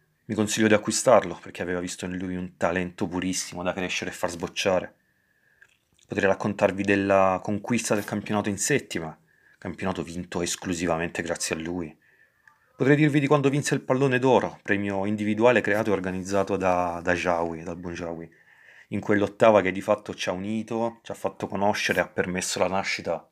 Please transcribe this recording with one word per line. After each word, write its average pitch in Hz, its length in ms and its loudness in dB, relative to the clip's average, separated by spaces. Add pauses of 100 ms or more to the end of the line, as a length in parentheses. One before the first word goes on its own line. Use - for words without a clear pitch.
(240)
mi 110 100 -6
consigliò 107 320 2
di 104 60 8
acquistarlo 104 720 4
perché - 180 -14
aveva 90 200 -4
visto 90 260 -8
in 90 100 -6
lui 92 200 -6
un 90 200 -10
talento 90 500 -2
purissimo 90 560 -6
da 90 120 -2
crescere 92 380 -6
e - 20 -14
far 87 160 -4
sbocciare. 87 640 -2 (1120)
Potrei 98 200 0
raccontarvi 98 580 2
della 98 580 4
conquista 110 520 -2
del 101 100 -2
campionato 104 440 -4
in 98 80 -2
settima, 87 580 -2 (440)
campionato 90 440 -4
vinto 87 380 -6
esclusivamente 85 800 -2
grazie 85 340 -4
a 80 40 -8
lui. 82 420 -8 (760)
Potrei 139 220 4
dirvi 147 240 4
di 139 60 -2
quando 143 240 4
vinse 147 240 0
il 135 80 -2
pallone 131 360 2
d'oro, 107 440 4
premio 101 420 -2
individuale 107 560 4
creato 107 300 0
e - 20 4
organizzato 95 640 -2
da, 90 460 0
da 90 100 0
Jawi, 85 500 0
dal 85 140 -8
buon 90 160 -10
Jawi, 85 360 -10 (600)
in 104 120 -6
quell'ottava 104 600 4
che 92 120 0
di 98 80 -6
fatto 104 340 -2
ci - 140 -6
ha 92 40 -2
unito, 110 720 -6
ci - 100 -12
ha - 20 -6
fatto - 320 -8
conoscere 98 520 0
e 87 40 4
ha 87 60 -2
permesso 92 500 -4
la 92 100 2
nascita 95 640 -4